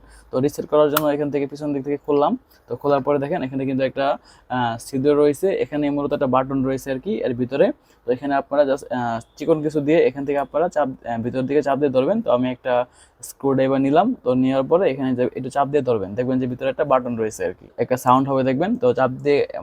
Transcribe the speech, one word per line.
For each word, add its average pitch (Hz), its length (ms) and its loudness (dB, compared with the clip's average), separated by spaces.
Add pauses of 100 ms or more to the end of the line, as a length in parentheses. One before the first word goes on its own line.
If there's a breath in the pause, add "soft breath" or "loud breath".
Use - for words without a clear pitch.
(320 soft breath)
তো 131 80 -2
রিসেট 147 260 -2
করার 151 240 4
জন্য 151 180 2
এখান 147 240 0
থেকে 139 160 -2
পিছন 147 260 -8
দিক 139 100 -4
থেকে 143 220 -4
খুললাম। 151 320 2 (300 soft breath)
তো 117 80 -8
খোলার 143 260 0
পরে 147 180 0
দেখেন 139 240 -4
এখানে 131 220 -6
কিন্তু 135 180 -2
একটা, 139 340 -2 (320 soft breath)
আহ, 120 280 -2
ছিদ্র 139 380 0
রয়েছে, 147 340 4
এখানে 147 400 -2
মূলত 143 240 -2
একটা 143 140 0
বাটন 131 380 0
রয়েছে 135 260 -4
আর 131 80 -4
কি 190 120 -6
এর 131 220 -4
ভিতরে। 131 380 2 (340 soft breath)
তো 117 60 0
এখানে 139 240 -2
আপনারা 139 300 0
just, 135 280 -2
আহ, 120 260 -2 (180)
চিকন 156 240 0
কিছু 151 200 -2
দিয়ে 147 160 4
এখান 139 280 2
থেকে 143 120 0
আপনারা 147 320 0
চাপ, 147 200 0
আহ, 117 320 -6
ভিতর 123 200 -2
দিকে 139 200 2
চাপ 139 160 0
দিয়ে 143 120 2
ধরবেন। 139 320 2
তো 165 100 -2
আমি 127 180 2
একটা 123 360 0 (360 soft breath)
স্ক্রুড্রাইভার 135 600 0
নিলাম, 165 420 2
তো 123 100 0
নেওয়ার 131 340 2
পরে 170 240 2
এখানে 131 240 -2
যে 123 200 0
একটু 131 140 -8
চাপ 139 180 -2
দিয়ে 143 140 0
ধরবেন, 104 340 -2
দেখবেন 127 240 0
যে 127 80 -2
ভিতরে 127 220 -4
একটা 135 140 -4
বাটন 127 340 0
রয়েছে 107 280 -4
আর 90 140 -4
কি, - 80 -20 (100)
একটা 123 200 0
সাউন্ড 131 320 4
হবে 135 140 0
দেখবেন। 147 340 0
তো 123 160 2
চাপ 127 180 0
দিয়ে 135 360 0 (160)